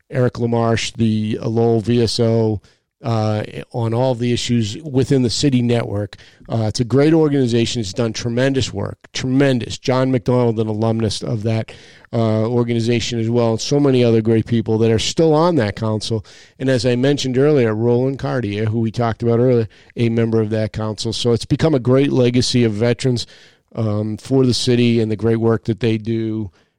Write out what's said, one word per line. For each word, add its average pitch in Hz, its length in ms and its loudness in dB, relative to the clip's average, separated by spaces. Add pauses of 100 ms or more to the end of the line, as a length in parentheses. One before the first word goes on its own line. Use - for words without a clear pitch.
Eric 123 240 0
LaMarche, 117 640 0
the, 110 460 0
uh, - 60 -6
Lowell 117 320 2
V 117 220 2
S 113 180 0
O, 113 420 0 (400)
uh, 110 420 -2 (280)
on 113 220 -4
all 127 220 0
the 120 180 -2
issues 113 500 -2
within 135 400 0
the 117 60 2
city 131 320 2
network. 117 560 -2 (320)
Uh, 113 180 0
it's - 120 -4
a 123 60 0
great 139 280 4
organization. 131 640 2
It's 95 140 -6
done 117 200 -2
tremendous 127 600 -2
work, 101 240 -8 (160)
tremendous. 131 640 0
John 131 340 0
McDonald, 123 480 0
an 110 80 -2
alumnus 113 560 -2
of 113 200 -4
that, 110 300 -4 (380)
uh, 110 340 0
organization 117 720 0
as 113 100 -2
well, 117 220 2
and 110 100 -2
so 143 180 0
many 131 240 4
other 113 180 4
great 110 260 2
people 113 320 0
that 113 120 2
are 110 80 2
still 160 340 2
on 165 220 2
that 104 200 0
council. 110 500 -4 (320)
And 131 120 -4
as 127 160 0
I 123 100 2
mentioned 131 420 0
earlier, 131 360 2
Roland 120 460 0
Cartier, 113 460 -4
who 110 140 -2
we 113 120 -2
talked 117 320 -2
about 117 160 2
earlier, 120 280 2 (280)
a 117 140 0
member 113 320 2
of 107 80 -2
that 110 240 -2
council. 110 400 -6
So - 180 0
it's 117 140 0
become 156 300 0
a 131 40 0
great 131 320 2
legacy 123 520 2
of 110 100 0
veterans, 120 540 -2 (480)
um, 107 420 -4
for 131 280 0
the 123 80 2
city 120 460 2
and 110 120 0
the 107 40 -2
great 113 220 0
work 113 280 0
that 110 140 -2
they 113 180 0
do. 110 540 -6 (280)